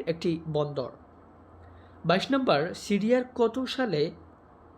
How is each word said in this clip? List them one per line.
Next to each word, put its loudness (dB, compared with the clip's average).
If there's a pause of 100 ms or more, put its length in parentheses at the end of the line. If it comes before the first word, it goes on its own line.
একটি 0 (160)
বন্দর। -2 (1120)
বাইশ 2
নম্বর, 4 (140)
সিরিয়ার 2 (120)
কত 2 (100)
সালে -2 (760)